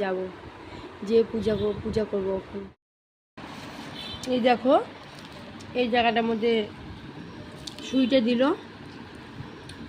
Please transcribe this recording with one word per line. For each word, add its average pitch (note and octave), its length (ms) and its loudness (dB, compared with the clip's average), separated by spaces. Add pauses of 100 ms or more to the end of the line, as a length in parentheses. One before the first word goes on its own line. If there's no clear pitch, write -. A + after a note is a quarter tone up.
যাব, F#3+ 140 0 (920)
যেয়ে A3+ 240 6
পূজা A3 300 2
কর-, G3+ 220 0
পূজা G#3+ 280 0
করবো G3 300 0
এখন। G3 220 -10 (1700)
এই B3 140 4
দেখো, A#3+ 260 8 (1040)
এই B3+ 120 4
জায়গাটার A#3 380 4
মধ্যে A3+ 220 4 (1300)
সুইটা C4 320 4 (100)
দিল, B3 140 4 (1500)